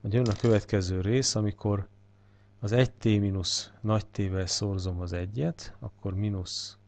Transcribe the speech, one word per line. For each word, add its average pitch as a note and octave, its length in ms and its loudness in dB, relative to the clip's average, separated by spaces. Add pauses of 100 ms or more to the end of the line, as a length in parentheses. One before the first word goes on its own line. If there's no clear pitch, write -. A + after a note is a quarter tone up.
Majd G#2 120 -4
jön A#2+ 140 4
a G#2 80 2
következő G2 640 2
rész, A#2+ 340 0
amikor G#2 520 0 (720)
az G#2 120 -2
egy B2 200 4
T - 120 -20
mínusz G2+ 680 2 (100)
nagy G#2+ 260 0
T-vel F#2+ 380 -2
szorzom F#2 540 -2
az F2 140 -4
egyet, G#2+ 680 -4
akkor G2 360 -8
mínusz G2 640 -4 (100)